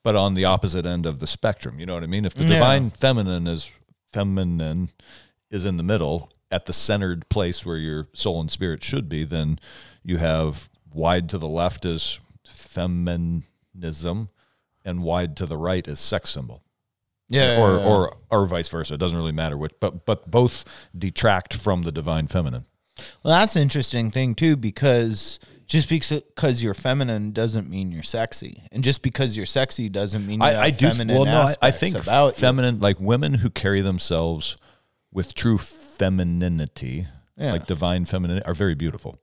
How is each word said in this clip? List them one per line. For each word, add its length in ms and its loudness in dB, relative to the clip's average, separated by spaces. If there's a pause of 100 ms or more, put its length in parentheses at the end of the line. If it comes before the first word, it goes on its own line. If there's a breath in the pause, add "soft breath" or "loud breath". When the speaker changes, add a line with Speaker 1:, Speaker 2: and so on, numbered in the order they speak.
Speaker 1:
but 140 2
on 180 4
the 120 2
opposite 400 2
end 200 -2
of 140 -4
the 80 -6
spectrum. 500 -4
You 100 -12
know 80 -6
what 80 -6
I 40 -8
mean? 160 -2
If 120 -2
the 100 -2
Speaker 2:
Yeah. 80 6
Speaker 1:
divine 380 6
feminine 560 2
is, 220 -4 (440)
feminine 760 -2 (600 loud breath)
is 140 -6
in 100 -2
the 80 -4
middle, 480 -2 (180)
at 180 -4
the 60 -4
centered 540 -2
place 380 -2
where 100 -4
your 380 -6
soul 260 -2
and 100 -4
spirit 320 -4
should 280 -4
be, 160 -4
then 340 -2 (440 loud breath)
you 160 -2
have 500 0 (240)
wide 360 0
to 80 -6
the 120 -6
left 360 -2
is 340 -4 (260)
feminism 1800 -6 (560)
and 180 -6
wide 340 -2
to 80 -4
the 120 -8
right 300 -2
is 120 -8
sex 300 -4
symbol. 340 -12 (680)
Speaker 2:
Yeah, 320 4
Speaker 1:
Or, 120 6
Speaker 2:
yeah, 60 4
yeah. 120 0
Speaker 1:
or, 260 2 (140)
or 140 4
vice 240 -4
versa. 240 -6
It 80 -6
doesn't 160 0
really 160 -2
matter 240 -4
which, 240 -6
but, 240 -4
but 260 -2
both 320 2 (340 loud breath)
detract 560 2
from 280 0
the 100 -4
divine 360 -2
feminine. 380 -2 (580 loud breath)
Speaker 2:
Well, 160 2
that's 160 2
an 60 4
interesting 480 0
thing 240 0
too, 220 2
because 840 0 (300 soft breath)
just 200 2
because, 360 -2 (120)
'cause 280 0
you're 100 0
feminine 580 -2
doesn't 380 -2
mean 220 -6
you're 100 -8
sexy, 680 -6
and 120 -2
just 200 2
because 340 -2
you're 80 -6
sexy 420 -2
doesn't 380 -2
mean 140 -4
you 60 6
Speaker 1:
I, 80 6
Speaker 2:
have 100 2
Speaker 1:
I 80 4
do, 180 4
Speaker 2:
feminine 260 0
Speaker 1:
well, 100 6
no, 160 6
I, 20 8
I 60 6 (180)
Speaker 2:
aspects 120 4
Speaker 1:
think 160 0
Speaker 2:
about 320 4
you. 120 4
Speaker 1:
feminine, 400 2
like, 200 4
women 360 2
who 160 0
carry 300 0
themselves 760 -2 (560 soft breath)
with 240 -6
true 240 2 (640)
femininity, 840 -2 (300)
Speaker 2:
Yeah. 160 -4
Speaker 1:
like 140 -6
divine 380 0
femininity, 400 -2
are 80 -4
very 220 2
beautiful. 480 -8